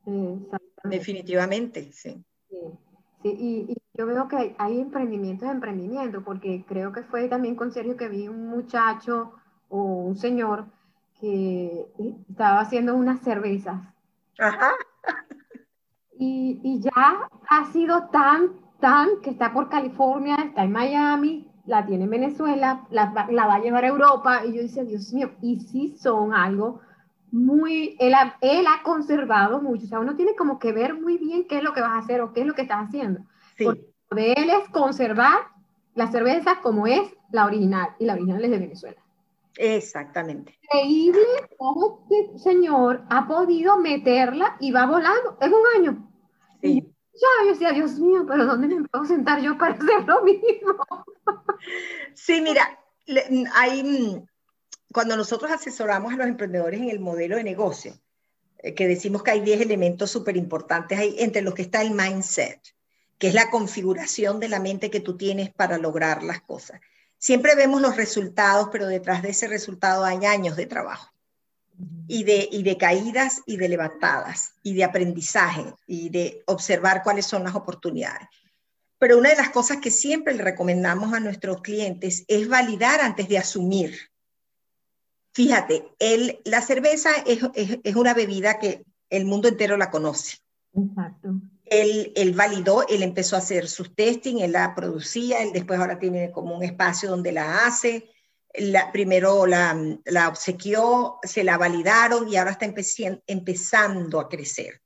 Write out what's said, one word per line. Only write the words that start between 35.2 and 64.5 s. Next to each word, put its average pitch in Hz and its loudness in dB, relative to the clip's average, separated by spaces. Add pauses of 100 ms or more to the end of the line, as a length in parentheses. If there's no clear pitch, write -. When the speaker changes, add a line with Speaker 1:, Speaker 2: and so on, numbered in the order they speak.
Speaker 1:
la 226 0
cerveza 330 2
como 214 2
es 277 4 (300)
la 214 4
original, 190 0 (100)
y 226 0
la 220 2
original 185 -2
es 240 2
de 202 0
Venezuela. 165 -12 (580)
Speaker 2:
Exactamente. 165 -4
Speaker 1:
Increíble 311 4 (360)
cómo 302 -2
este 415 0
señor 294 4
ha 247 2
podido 349 4
meterla 285 2
y 262 -2
va 254 4
volando 349 2
en 277 4
un 440 8 (160)
año. 330 0 (500)
Speaker 2:
Sí. - 0
Speaker 1:
Y - 4
yo, - -18 (260)
ya, 480 4
yo 403 6
decía, 339 2
"Dios 285 0
mío, 359 4
pero 269 2
¿dónde 262 2
me 320 -2
puedo 277 -4
sentar 294 2
yo 294 -2
para 330 0
hacer 403 2
lo 359 4
mismo?" 403 2 (1400)
Speaker 2:
Sí, 330 0
mira, 294 2 (260)
le, 262 0 (280)
hay, 254 2
mm, 247 -2 (680)
cuando 226 0
nosotros 226 -4
asesoramos 233 -4
a 262 -6
los 254 -2
emprendedores 180 -4
en 247 -4
el 214 -6
modelo 175 -4
de 233 -2
negocio, 190 -4 (640)
eh, - -10
que 185 0
decimos 196 -2
que - 2
hay 208 2
diez 208 2
elementos 196 0
súper 202 -4
importantes 170 -4
ahí, 208 0
entre 220 0
los 190 -4
que 190 -8
está 214 -2
el 220 0
mindset, 190 -2 (560)
que 190 -2
es 180 2
la 226 4
configuración 208 -2
de 226 -6
la 202 -4